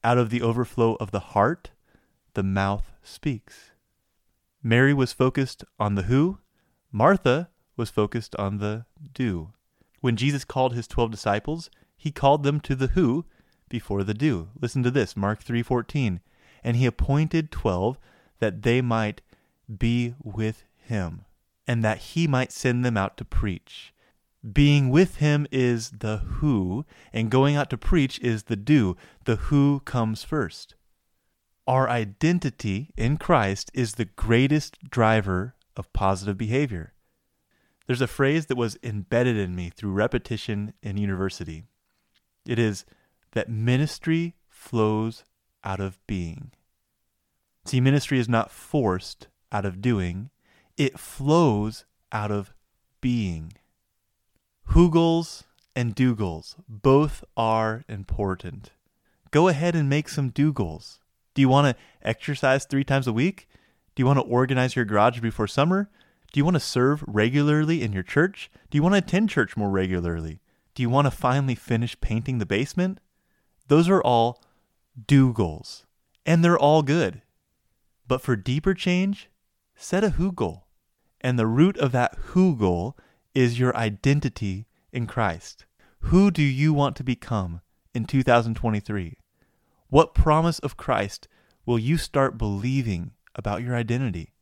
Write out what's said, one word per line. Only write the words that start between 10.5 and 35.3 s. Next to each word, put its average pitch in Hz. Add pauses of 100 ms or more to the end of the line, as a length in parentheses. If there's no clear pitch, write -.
his 117
twelve 117
disciples, 110 (260)
he 151
called 143
them 143
to 139
the 131
who 156 (440)
before 101
the 104
do. 107 (100)
Listen 123
to 123
this, 127
Mark 101
three 120
fourteen. 120 (440)
"And 117
he 127
appointed 151
twelve 98 (400)
that 107
they 123
might 113 (560)
be 120
with 110 (100)
him, 92 (420)
and 117
that 110
he -
might 131
send 123
them 120
out 98
to -
preach." - (580)
Being 143
with 170
him 147
is 120
the 107
who, 110 (280)
and 110
going 135
out 143
to 123
preach 143
is 113
the 113
do. 104 (280)
The 117
who 143
comes 110
first. - (920)
Our 131
identity 120
in 131
Christ 107
is 120
the 117
greatest 131
driver 110 (240)